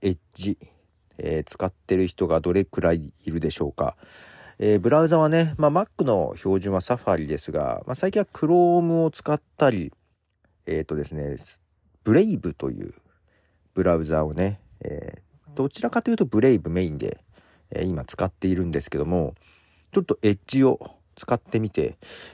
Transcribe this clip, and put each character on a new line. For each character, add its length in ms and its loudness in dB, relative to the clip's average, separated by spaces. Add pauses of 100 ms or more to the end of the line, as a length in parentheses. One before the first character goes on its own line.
エ 80 0
ッ 80 -2 (160)
ジ。 240 -4 (600)
え 220 -4
ー、 60 -6
使 200 -6
っ 60 -2
て 240 -2
る 100 2
人 220 -2
が 140 2
ど 100 0
れ 140 2
く 160 -6
ら 100 4
い 220 -4 (100)
い 80 -6
る 80 -2
で 100 -2
し 120 -8
ょ 60 -2
う 40 -8
か。 240 -4 (640)
え 160 4
ー、 40 4
ブ 100 2
ラ 140 4
ウ 40 2
ザ 100 4
は 120 4
ね、 280 2
ま 120 4
あ、 20 0
Mac 320 -2
の 320 0
標 240 0
準 140 -4
は 80 0
サ 160 -2
フ 80 -10
ァ 100 2
リ 120 -4
で 100 -4
す 160 -10
が、 320 -2
ま 80 -8
あ、 20 -6
最 160 -2
近 80 0
は 120 -2
Chrome 720 4
を 60 2
使 240 -4
っ 80 -2 (160)
た 120 4
り、 240 -4 (720)
え 160 -2
ー 20 -4
と 120 -6
で 100 -4
す 100 -12
ね、 220 -6 (640)
ブ 100 4
レ 100 8
イ 120 0
ブ 180 -4
と 180 -6
い 120 -10
う 100 -14 (800)
ブ 100 0
ラ 120 4
ウ 80 0
ザ 220 0
を 80 -6
ね、 260 -2 (220)
え 400 -12 (320)
ー、 20 -12
ど 140 -2
ち 120 -12
ら 80 -2
か 120 0
と 100 -2
い 20 2
う 40 0
と 80 2
ブ 160 0
レ 120 6
イ 60 4
ブ 100 -8
メ 140 0
イ 60 -2
ン 80 -6
で、 240 -6 (480)
え 140 -4
ー、 20 -2
今 180 -4
使 200 -6
っ 60 -2
て 200 -2
い 60 2
る 100 -2
ん 60 -4
で 100 -2
す 80 -14
け 80 -6
ど 80 -2
も、 280 -2 (600)
ち 60 4
ょ 20 0
っ 20 -6
と 180 -2
エ 100 4
ッ 140 -2
ジ 200 2
を 260 0 (240)
使 180 -4
っ 60 -2
て 200 -4
み 100 -2
て、 280 -4 (360)